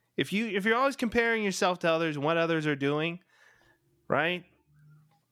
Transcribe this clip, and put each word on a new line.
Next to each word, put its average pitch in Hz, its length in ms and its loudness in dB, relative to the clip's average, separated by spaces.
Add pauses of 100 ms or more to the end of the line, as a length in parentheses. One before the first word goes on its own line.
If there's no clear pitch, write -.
(160)
If - 160 -2
you, 214 140 0
if 196 180 -4
you're 226 120 2
always 269 200 0
comparing 233 480 0
yourself 180 360 0
to 170 100 2
others 160 260 0
and 139 80 -4
what 165 120 2
others 165 300 0
are 147 100 0
doing, 151 420 -2 (920)
right? 170 360 0 (880)